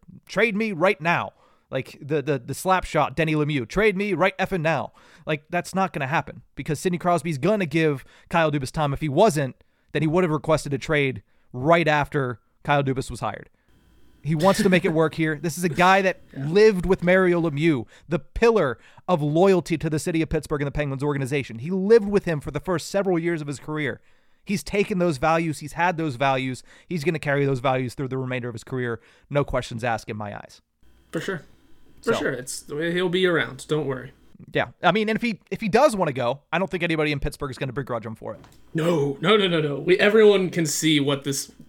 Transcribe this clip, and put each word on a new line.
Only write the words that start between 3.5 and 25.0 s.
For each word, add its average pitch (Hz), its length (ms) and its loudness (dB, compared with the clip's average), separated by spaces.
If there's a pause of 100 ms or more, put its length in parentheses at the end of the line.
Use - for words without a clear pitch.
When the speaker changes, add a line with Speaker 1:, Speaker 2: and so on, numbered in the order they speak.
Speaker 1:
"Trade 208 280 0
me 202 180 -2
right 175 240 0
effing 180 240 -2
now." 147 300 -2 (340)
Like, 156 240 -6
that's 175 260 -6
not 190 180 -2
gonna 147 140 -6
happen 147 340 -4 (140)
because 143 240 -6
Sidney 180 180 -2
Crosby's 175 400 0
gonna 190 300 0
give 151 360 0 (260)
Kyle 160 220 2
Dubas 139 200 -4
time. 151 220 -2
If 131 80 -6
he 151 80 -2
wasn't, 143 460 2 (360)
then 147 100 -2
he 160 60 2
would 170 160 2
have 165 80 2
requested 147 420 0
a 135 40 -2
trade 139 440 -2 (320)
right 156 340 4
after 143 520 0 (240)
Kyle 147 200 2
Dubas 131 280 -4
was 120 80 -10
hired. - 300 -8 (720)
He 151 140 -2
wants 190 260 4
to 202 80 4
make 180 140 4
it 185 80 0
work 156 240 2
here. 156 260 -2
This 160 160 -4
is 175 60 -8
a 180 60 2
guy 180 320 4
that 185 260 0
Speaker 2:
<laughs> - 80 -20
Yeah. 135 120 -6
Speaker 1:
lived 190 380 4
with 180 180 2
Mario 180 380 4
Lemieux, 151 440 0 (240)
the 160 100 -2
pillar 202 580 2 (300)
of 175 140 2
loyalty 170 560 4
to 156 120 -2
the 156 100 -2
city 165 220 -2
of 156 80 -2
Pittsburgh 151 320 -2
and 143 60 -2
the 139 40 -6
Penguins 139 320 -4
organization. 139 560 -2
He 147 120 -8
lived 202 380 6
with 202 160 2
him 156 160 -2
for 151 100 -10
the 123 80 -4
first 175 300 -4
several 196 280 2
years 165 240 -2
of 147 60 -10
his 139 120 -8
career. 151 420 -6 (440)
He's 202 180 -4
taken 202 340 -2
those 175 200 2